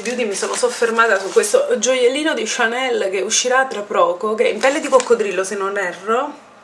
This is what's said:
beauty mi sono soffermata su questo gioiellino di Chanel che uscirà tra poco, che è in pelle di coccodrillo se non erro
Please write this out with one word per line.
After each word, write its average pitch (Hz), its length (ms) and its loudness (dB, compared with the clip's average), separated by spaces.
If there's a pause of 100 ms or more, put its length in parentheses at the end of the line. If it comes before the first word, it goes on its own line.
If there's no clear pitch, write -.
beauty 240 240 -4
mi 196 100 -4
sono 196 180 -4
soffermata 226 640 2
su 190 140 -6
questo 247 460 2
gioiellino 254 560 2
di 226 120 -4
Chanel 233 640 -2
che 185 120 -2
uscirà 247 460 2
tra 208 160 -8
poco, 202 520 0
che 220 80 2
è - 60 2
in 208 100 -4
pelle 277 220 2
di 285 80 -6
coccodrillo 208 560 2
se 214 100 -6
non 196 220 -4
erro 202 720 -4 (140)